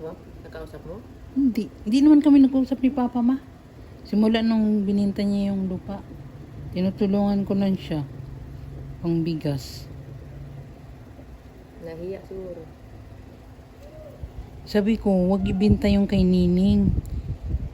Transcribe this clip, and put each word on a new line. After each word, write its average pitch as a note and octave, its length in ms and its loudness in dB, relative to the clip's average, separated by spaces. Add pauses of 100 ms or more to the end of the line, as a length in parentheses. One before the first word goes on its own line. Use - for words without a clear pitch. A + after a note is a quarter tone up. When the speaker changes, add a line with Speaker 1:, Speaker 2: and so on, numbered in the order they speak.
Speaker 1:
mo? D#3+ 80 -10 (320)
Nakausap D#3 400 -16
mo? F3+ 160 -14 (320)
Speaker 2:
Hindi. B3 400 0 (160)
Hindi A#3 160 4
naman D4+ 160 10
kami C#4+ 240 10
nag-usap C4 400 2
ni B3+ 80 4
Papa, B3 320 0
ma. C4 160 4 (640)
Simula A3 400 4
nung G#3+ 400 4
bininta G3+ 400 0
niya G3+ 320 0
yung F#3+ 160 -2
lupa, G3 320 -8 (720)
tinutulungan G3 720 2
ko G3+ 80 2
lang G3 240 2
siya. D3+ 240 -4 (960)
Pang E3 240 0
bigas. D3+ 640 -4 (1900)
Speaker 1:
Nahiya E3+ 480 -10
siguro. F#3 340 -12 (2000)
Speaker 2:
Sabi G#3 320 2
ko, G3+ 160 0 (240)
"Wag G3 160 0
ibenta G3+ 400 4
yung G3+ 160 4
kay G3 160 2
Nining. F#3 720 4 (800)